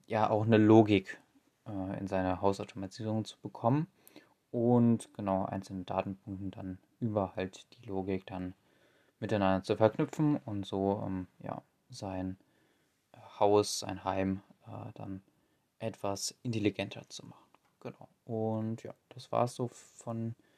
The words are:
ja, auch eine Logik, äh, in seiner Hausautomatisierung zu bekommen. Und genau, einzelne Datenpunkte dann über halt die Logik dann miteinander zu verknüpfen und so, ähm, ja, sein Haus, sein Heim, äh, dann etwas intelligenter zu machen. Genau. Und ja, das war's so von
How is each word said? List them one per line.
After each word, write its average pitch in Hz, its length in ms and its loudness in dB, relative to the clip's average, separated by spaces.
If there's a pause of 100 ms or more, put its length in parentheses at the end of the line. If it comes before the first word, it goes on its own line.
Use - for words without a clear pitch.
ja, 107 240 2
auch 107 160 2
eine 110 120 6
Logik, 107 640 8 (480)
äh, 98 320 -6
in 98 80 -6
seiner 92 320 0
Hausautomatisierung 101 840 -2
zu - 160 -16
bekommen. 143 460 0 (640)
Und 117 640 4
genau, 98 320 -2
einzelne 95 380 -8
Datenpunkte 95 680 -6
dann 95 260 -10 (240)
über 104 340 -2
halt 95 400 -8
die - 100 -20
Logik 95 420 -4
dann 92 260 -8 (680)
miteinander 95 440 2
zu 107 120 0
verknüpfen 147 640 2
und 101 280 -6
so, 98 400 -2
ähm, 92 220 -6 (120)
ja, - 220 -10 (280)
sein 95 480 -6 (1000)
Haus, 104 420 4
sein 95 260 -8
Heim, 95 360 0 (240)
äh, 107 280 -12
dann 98 280 -12 (580)
etwas 101 640 -6
intelligenter 104 680 -2
zu - 160 -16
machen. - 240 -20 (320)
Genau. - 260 -16 (160)
Und 110 600 -4
ja, 110 100 -12 (160)
das - 240 -18
war's 120 220 0
so 123 120 -4
von 113 680 -8 (220)